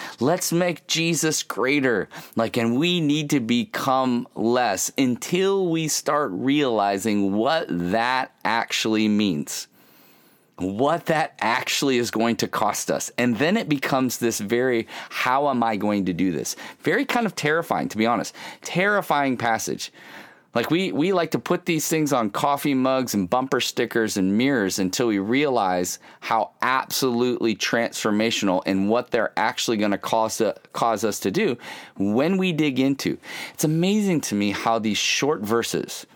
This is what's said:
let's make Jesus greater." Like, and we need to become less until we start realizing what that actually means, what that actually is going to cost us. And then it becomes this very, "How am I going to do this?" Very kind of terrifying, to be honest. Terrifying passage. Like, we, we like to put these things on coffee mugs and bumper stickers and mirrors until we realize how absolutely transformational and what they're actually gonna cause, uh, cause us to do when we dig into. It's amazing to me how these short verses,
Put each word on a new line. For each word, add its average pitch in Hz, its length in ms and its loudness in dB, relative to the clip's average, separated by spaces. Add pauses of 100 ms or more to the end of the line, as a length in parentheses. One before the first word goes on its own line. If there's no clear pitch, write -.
(180)
let's 165 320 0
make 175 360 -2
Jesus 160 560 0
greater." 127 640 0 (260)
Like, 113 220 0
and 117 220 2
we 175 220 2
need 147 300 0
to 143 100 2
become 120 920 0
less 113 640 0
until 180 720 0
we 165 200 0
start 147 440 0
realizing 104 1000 2
what 135 340 2
that 113 640 0 (140)
actually 110 600 0
means, 101 580 0 (920)
what 127 500 0
that 156 340 0
actually 127 580 0
is 117 120 0
going 113 260 2
to 107 120 -2
cost - 420 -2
us. - 280 -4
And 120 180 2
then 170 220 2
it 196 100 -6
becomes 135 480 0
this 113 220 0
very, 117 480 0 (240)
"How 139 400 0
am 123 120 0
I 113 140 0
going 101 300 0
to 92 80 0
do 90 180 0
this?" 65 240 -4 (240)
Very 208 240 0
kind 233 220 0
of 175 80 -6
terrifying, 151 560 -2
to 104 80 -8
be 110 80 2
honest. 117 280 0 (280)
Terrifying 165 720 0
passage. 113 560 -2 (600)
Like, 120 160 0
we, 175 220 2
we 180 220 0
like 165 160 0
to 131 80 0
put 175 260 -2
these 160 240 0
things 156 240 2
on 117 160 2
coffee 143 460 0
mugs 131 400 0
and 95 160 0
bumper 131 280 2
stickers 113 600 0
and 95 180 2
mirrors 117 420 2
until 98 280 0
we 104 120 2
realize 104 800 0 (220)
how 113 300 -2 (100)
absolutely 123 960 0
transformational 110 1080 0
and 95 240 0
what 120 220 -2
they're 113 220 0
actually 113 440 0
gonna 104 180 0
cause, 110 460 0
uh, 101 100 2 (220)
cause 113 300 0
us 104 160 -2
to 101 100 -2
do 165 260 0 (400)
when 127 400 2
we 190 160 0
dig 147 260 0
into. 135 380 0 (380)
It's - 100 -4
amazing 180 640 2
to 104 60 -4
me 101 160 2
how 113 280 0
these 107 200 -2
short 151 420 0
verses, 107 640 -2 (120)